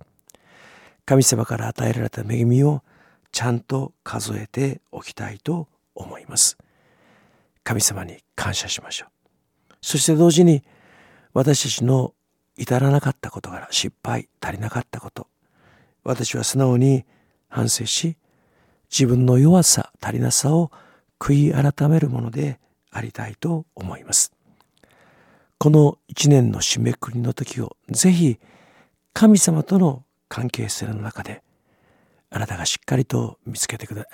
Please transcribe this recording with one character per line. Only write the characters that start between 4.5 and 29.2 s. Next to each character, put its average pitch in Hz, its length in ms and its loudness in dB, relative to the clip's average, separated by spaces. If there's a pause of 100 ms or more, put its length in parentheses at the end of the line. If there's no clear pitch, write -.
お - 120 -16
き - 100 -20
た 104 180 -12
い 104 80 -16
と 160 300 -6 (260)
思 - 240 -16
い - 80 -20
ま - 120 -6
す。 - 180 0 (1080)
神 113 180 -2
様 95 220 -2
に - 200 -18 (100)
感 95 200 -6
謝 - 140 -8
し - 120 -8
ま - 100 -20
し - 120 -10
ょ - 40 -20
う。 - 760 -20
そ - 160 -4
し - 80 0
て 160 80 4
同 170 160 6
時 165 140 6
に、 156 180 6 (720)
私 135 300 2
た - 40 -4
ち - 160 -4
の 131 300 0 (420)
至 127 220 -2
ら 139 120 2
な 139 120 2
か 135 80 -2
っ - 40 -8
た - 160 -14
事 - 200 -16
柄、 - 200 -16
失 - 320 -4
敗、 117 280 -6 (100)
足 - 140 -8
り 98 40 -12
な 107 120 -8
か 127 100 -6
っ - 100 -14
た - 100 -12
こ - 100 -18
と、 - 180 -18 (760)
私 123 340 -4
は 113 80 -4
素 - 120 -4
直 131 220 4
に 131 260 4 (440)
反 117 200 -4
省 - 180 -4
し、 165 300 -4 (760)
自 135 160 2
分 123 200 2
の 127 120 6
弱 165 240 8
さ、 - 380 0
足 - 140 -6
り 120 60 -2
な 123 100 0
さ 143 240 0
を 165 160 0 (480)
悔 143 320 2
い 143 220 2
改 143 160 0
め 160 120 4
る 151 80 0
も 123 120 -4
の 117 100 -6
で 139 280 -6 (320)
あ 110 100 -8
り 110 120 -12
た 110 160 -10
い 107 80 -16
と 165 380 -6
思 92 220 -12
い - 80 -20
ま - 80 -8
す。 - 200 -2 (1300)
こ 151 120 4
の 151 280 6 (100)
一 - 200 0
年 127 240 6
の 95 80 -6
締 - 200 -2
め 117 120 0
く - 180 -8
く - 20 -12
り 120 80 -6
の 117 140 -4
時 - 260 -10
を、 - 160 -10 (140)
ぜ - 220 4
ひ 165 260 2 (760)
神 214 260 6